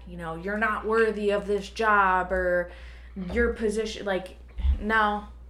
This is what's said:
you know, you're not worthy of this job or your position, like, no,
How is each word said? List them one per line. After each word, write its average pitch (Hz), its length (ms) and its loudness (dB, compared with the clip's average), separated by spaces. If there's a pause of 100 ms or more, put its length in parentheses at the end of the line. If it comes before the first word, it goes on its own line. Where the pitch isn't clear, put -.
you 175 100 -12
know, 165 180 -8
you're 196 220 -6
not 214 280 0
worthy 214 460 2
of 196 160 0
this 202 220 -2
job 190 600 4
or 180 400 2 (640)
your 233 200 2
position, 220 520 -4
like, 185 320 -4 (420)
no, 208 460 2 (240)